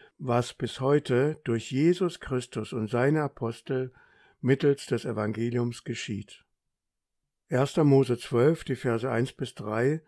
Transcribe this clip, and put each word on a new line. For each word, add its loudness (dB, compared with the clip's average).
was 0
bis -8
heute 2
durch -2
Jesus 0
Christus -6
und -4
seine 2
Apostel -6
mittels 2
des -2
Evangeliums -2
geschieht. -8
Erster 2
Mose 6
zwölf, 2
die -4
Verse -2
eins 0
bis -10
drei -2